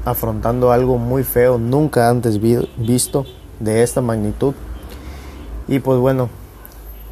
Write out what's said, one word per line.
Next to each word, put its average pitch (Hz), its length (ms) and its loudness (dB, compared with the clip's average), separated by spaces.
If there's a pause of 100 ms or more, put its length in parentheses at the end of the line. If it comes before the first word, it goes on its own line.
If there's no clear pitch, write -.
afrontando 120 680 0
algo 127 280 4
muy 127 260 0
feo, 123 340 4
nunca 131 500 2
antes 117 320 2
vi-, 117 380 2
visto 123 480 0 (320)
de 110 240 2
esta 120 180 2
magnitud. 113 540 0 (1120)
Y 135 140 0
pues 131 180 2
bueno, 127 320 0 (800)